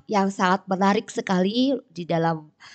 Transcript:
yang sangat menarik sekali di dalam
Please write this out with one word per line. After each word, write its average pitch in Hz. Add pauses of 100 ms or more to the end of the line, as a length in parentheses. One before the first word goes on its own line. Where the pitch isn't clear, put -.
yang 196
sangat 190
menarik 196
sekali 233 (160)
di 170
dalam 165 (200)